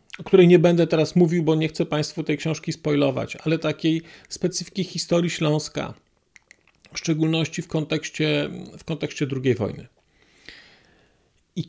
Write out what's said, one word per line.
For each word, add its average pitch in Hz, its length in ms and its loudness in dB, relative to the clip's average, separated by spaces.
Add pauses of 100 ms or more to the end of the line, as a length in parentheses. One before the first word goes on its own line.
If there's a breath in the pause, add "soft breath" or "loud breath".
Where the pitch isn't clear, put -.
(160)
o 175 60 -14
której 180 240 8
nie 175 120 10
będę 170 280 4
teraz 156 280 0
mówił, 175 280 4
bo 156 120 2
nie 156 120 0
chcę 160 180 -4
państwu 151 380 -4
tej 147 140 -2
książki 160 360 -6
spoilować, 139 640 -2
ale 160 240 -2
takiej 160 420 -2 (280 loud breath)
specyfiki - 540 -6
historii 170 460 -2
Śląska, 151 640 -4 (1000)
w - 60 -12
szczególności 160 600 -2
w - 60 -10
kontekście, 151 840 -4 (280)
w - 60 -20
kontekście 156 440 -6
drugiej 131 280 0
wojny. - 320 -6 (1700 loud breath)
I 170 140 -6